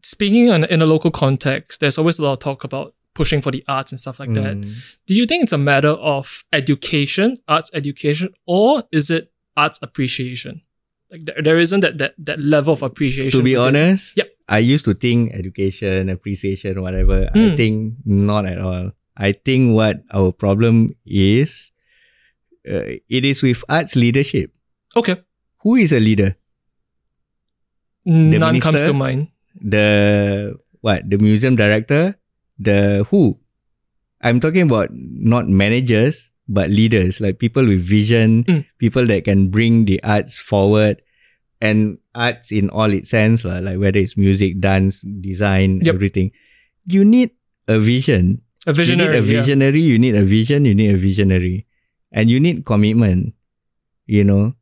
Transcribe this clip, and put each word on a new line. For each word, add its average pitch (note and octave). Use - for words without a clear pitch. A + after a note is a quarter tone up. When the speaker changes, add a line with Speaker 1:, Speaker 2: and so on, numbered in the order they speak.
Speaker 1:
speaking A3+
on, D#3+
in D#3+
a D#3+
local D#3
context, C3+
there's C#3+
always D#3+
a D#3
lot C#3
of B2+
talk C#3
about -
pushing C#3+
for C#3+
the B2+
arts C3+
and B2+
stuff C3
like B2
that. G#2
Speaker 2:
Mm. G#2
Speaker 1:
Do F#3
you A#3+
think D#4+
it's G#3+
a D3+
matter C#3+
of C#3
education, D3+
arts D#3
education, D3
or G#3+
is D3+
it E3
arts D3+
appreciation? B2+
Like, E3
there, D3+
there D#3+
isn't E3+
that, D#3+
that, -
that D#3
level D3
of C#3+
appreciation C3
Speaker 2:
To A#2+
be B2+
Speaker 1:
within B2+
Speaker 2:
honest, F#3
Speaker 1:
Yep. -
Speaker 2:
I G#2+
used C3
to G#2
think A#2
education, F#2+
appreciation, F#2+
whatever. F#2
I G3+
Speaker 1:
Mm. G#3
Speaker 2:
think A2
not G2+
at F2+
all. F#2
I G2+
think B2+
what G#2+
our F#2+
problem A2+
is, G#2
uh, B1
it B2+
is C#3
with B2+
arts D3+
leadership. B2
Speaker 1:
Okay. A3+
Speaker 2:
Who A3+
is F3
a B2
leader? G#2
The D#3+
Speaker 1:
None D#3+
comes B2
Speaker 2:
minister? D#3
Speaker 1:
to D3
mind. C3+
Speaker 2:
The, G#2
what? G2+
The G2+
museum G#2+
director? A2
The G2+
who? E3
I'm A#2+
talking D#3+
about A2+
not A2
managers, A2+
but G2
leaders, G#2
like, G2
people B2
with G2
vision, A2
Speaker 1:
Mm. D#3+
Speaker 2:
people A#2+
that G2+
can G2
bring A2+
the G2
arts G#2+
forward, G#2
and G#2+
arts A#2+
in G2+
all A2
its -
sense, A2+
lah, F2+
like, F#2
whether G2+
it's F#2
music, G2
dance, F#2+
design, F#2+
Speaker 1:
Yep. G2
Speaker 2:
everything. F#2+
You G3
need A#3+
a A2
vision. A2+
Speaker 1:
A D#3+
visionary, E3+
Speaker 2:
You A#2
need -
a G2+
Speaker 1:
yeah. A#2
Speaker 2:
visionary, C#3
you C3
need B2
a G2+
vision, A#2
you G#2+
need G#2
a -
visionary. F#2+
And A2+
you B2+
need E3
commitment, G#2
you G#2
know. G2+